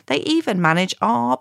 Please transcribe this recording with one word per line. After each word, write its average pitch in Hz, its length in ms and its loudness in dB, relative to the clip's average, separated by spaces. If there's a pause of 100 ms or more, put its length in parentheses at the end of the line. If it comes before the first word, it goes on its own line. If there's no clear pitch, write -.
They - 140 -2
even 285 420 0
manage 170 400 2
our 131 400 0